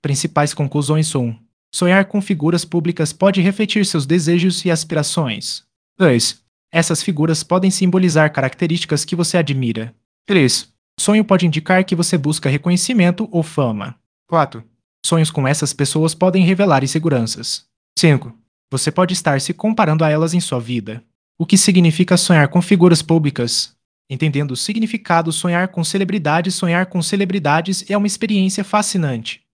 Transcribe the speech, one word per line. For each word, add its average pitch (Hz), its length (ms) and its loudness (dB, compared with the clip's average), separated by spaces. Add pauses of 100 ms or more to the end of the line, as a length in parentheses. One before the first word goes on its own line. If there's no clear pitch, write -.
Principais 147 520 -2
conclusões 151 520 -2
são: 120 300 -4 (360)
sonhar 185 340 2
com 202 140 -4
figuras 170 460 -2
públicas 170 480 -2
pode 190 280 2
refletir 196 440 0
seus 143 220 -2
desejos 175 580 0
e 175 60 0
aspirações. 156 920 -4 (340)
Dois, 135 460 2 (300)
essas 165 320 0
figuras 160 400 0
podem 185 260 0
simbolizar 180 640 2
características 147 720 -2
que - 100 -6
você 175 220 -2
admira. 123 560 -2 (320)
Três, 160 480 2 (260)
sonho 214 240 2
pode 185 220 2
indicar 170 400 2
que 185 100 -2
você 170 220 0
busca 147 320 -2
reconhecimento 180 840 0
ou 170 120 0
fama. 120 520 -4 (320)
Quatro, 131 360 -2 (420)
sonhos 160 240 2
com 135 180 -2
essas 147 240 -2
pessoas 156 440 -2
podem 185 280 2
revelar 175 400 2
inseguranças. 135 840 -4 (340)
Cinco, 143 360 2 (360)
você 135 200 -4
pode 185 220 0
estar 143 260 -2
se 165 140 -6
comparando 180 500 0
a 156 60 2
elas 156 240 0
em 175 60 2
sua 131 200 -4
vida. 113 440 -8 (340)
O 165 80 -2
que 202 100 2
significa 180 640 4
sonhar 151 300 4
com 175 160 0
figuras 175 400 4
públicas? 143 720 -2 (340)
Entendendo 139 420 -2
o 123 60 -6
significado, 196 760 -2
sonhar 175 360 -2
com 180 160 -4
celebridades. 180 720 -2
Sonhar 180 320 0
com 180 120 -4
celebridades 180 880 -2
é 202 80 -2
uma 208 120 0
experiência 202 560 -2
fascinante. 160 840 -4 (120)